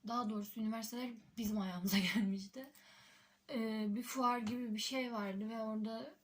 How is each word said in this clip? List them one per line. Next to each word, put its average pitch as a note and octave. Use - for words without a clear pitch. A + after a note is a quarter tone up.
Daha A#3
doğrusu G#3
üniversiteler A3+
bizim G#3+
ayağımıza F#3
<laughs> F#3
gelmişti. G3+
Ee, A3
bir G#3+
fuar B3
gibi A#3
bir G#3+
şey B3+
vardı G3+
ve A3+
orada A3